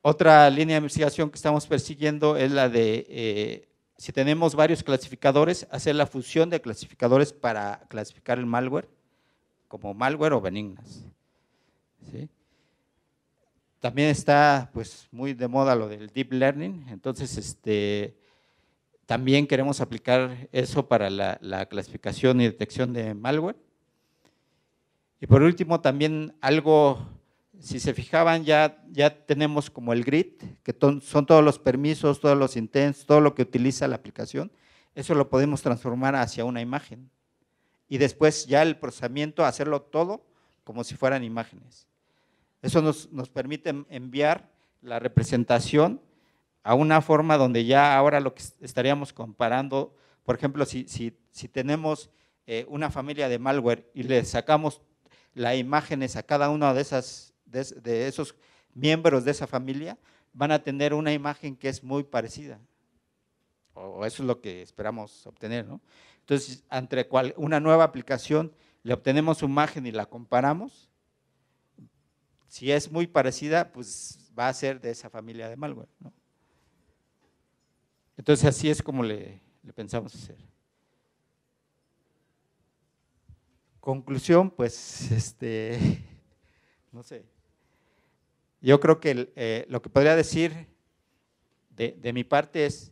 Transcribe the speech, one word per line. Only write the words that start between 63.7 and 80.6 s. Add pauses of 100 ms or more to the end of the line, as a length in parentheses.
O,
o
eso
es
lo
que
esperamos
obtener,
¿no? (400)
Entonces,
ante
cual,
una
nueva
aplicación, (300)
le
obtenemos
su
imagen
y
la
comparamos. (1600)
Si
es
muy
parecida,
pues
va
a
ser
de
esa
familia
de
malware, (100)
¿no? (2000)
Entonces,
así
es
como
le, (240)
le
pensamos
hacer. (3500)